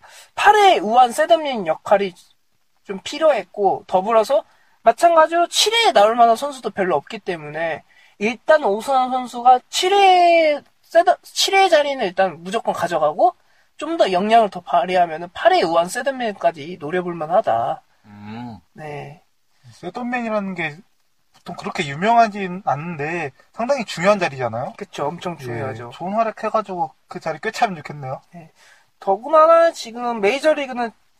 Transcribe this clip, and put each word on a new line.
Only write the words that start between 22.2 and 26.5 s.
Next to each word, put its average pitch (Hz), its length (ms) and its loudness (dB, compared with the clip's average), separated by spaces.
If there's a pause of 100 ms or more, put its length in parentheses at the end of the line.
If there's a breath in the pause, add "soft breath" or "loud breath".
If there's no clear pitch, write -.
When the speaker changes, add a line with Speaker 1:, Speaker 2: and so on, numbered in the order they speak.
Speaker 3:
않은데 151 680 -6 (200)
상당히 247 320 -4
중요한 196 340 0
자리잖아요? 131 580 -6
Speaker 1:
그쵸, 156 300 -8
엄청 170 340 -8
Speaker 3:
예, 131 40 -16
Speaker 1:
중요하죠. 120 500 -10
Speaker 3:
좋은 185 200 -8
활약해가지고 208 800 -4 (160)